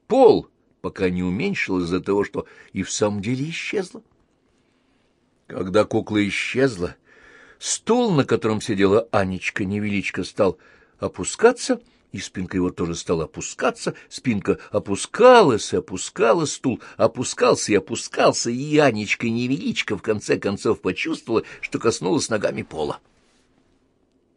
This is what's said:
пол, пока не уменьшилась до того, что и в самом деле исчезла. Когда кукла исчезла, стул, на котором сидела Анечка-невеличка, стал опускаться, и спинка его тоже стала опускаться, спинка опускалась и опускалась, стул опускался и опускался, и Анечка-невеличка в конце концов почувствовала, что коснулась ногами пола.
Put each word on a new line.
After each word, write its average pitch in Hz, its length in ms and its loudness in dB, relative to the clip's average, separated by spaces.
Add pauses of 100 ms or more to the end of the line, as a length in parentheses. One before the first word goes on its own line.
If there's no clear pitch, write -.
пол, 208 420 6 (320)
пока 92 300 -2
не 90 120 -2
уменьшилась 92 680 -2
до 90 100 0
того, 98 240 -2
что - 220 -8 (260)
и 98 100 -4
в - 80 -8
самом 104 300 -2
деле 127 280 -4
исчезла. 190 540 -8 (1400)
Когда 95 380 0
кукла 104 420 0
исчезла, 101 680 -2 (640)
стул, 233 540 0
на 139 120 4
котором 107 360 0
сидела 98 520 2
Анечка-невеличка, 101 1120 -2
стал 95 340 0 (400)
опускаться, 233 800 0 (300)
и - 80 -12
спинка 95 380 -8
его 90 140 0
тоже 85 240 -4
стала 82 300 -4
опускаться, - 680 -6 (140)
спинка 101 500 -2 (120)
опускалась 147 1000 4
и 101 40 0
опускалась, 165 760 0
стул 120 280 -4 (160)
опускался 123 760 0
и 101 40 6
опускался, - 760 0
и 147 280 -2
Анечка-невеличка 123 1200 0
в 90 60 -10
конце 110 360 -2
концов 101 420 -2
почувствовала, - 640 -2 (180)
что - 180 -6
коснулась 151 500 0
ногами 107 340 -4
пола. 78 380 -8 (1400)